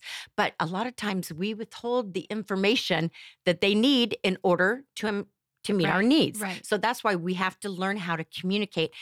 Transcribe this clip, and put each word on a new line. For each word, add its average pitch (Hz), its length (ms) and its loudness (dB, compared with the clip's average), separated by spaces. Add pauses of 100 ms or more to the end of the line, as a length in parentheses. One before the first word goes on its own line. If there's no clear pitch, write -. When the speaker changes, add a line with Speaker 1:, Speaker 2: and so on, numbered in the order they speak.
(380)
Speaker 1:
but 202 220 0
a - 80 2
lot 190 180 -4
of 247 100 -8
times 190 380 -4
we 190 200 -4
withhold 226 600 -4
the 180 160 -4
information 196 800 0 (360)
that 175 140 2
they 202 140 4
need 240 500 4
in 185 200 0
order 190 420 2 (100)
to, 208 140 -4
um, 202 180 -4 (360)
to - 100 -2
meet 175 140 2
our 180 120 2
Speaker 2:
Right, 214 80 4
Speaker 1:
needs. 277 340 4
Speaker 2:
right. 185 240 -6
Speaker 1:
So 214 120 0
that's 220 280 -2
why 208 100 2
we 175 200 -2
have 185 260 -2
to 202 80 -8
learn 190 280 -2
how 175 200 -4
to 160 80 -6
communicate 185 640 -2 (100)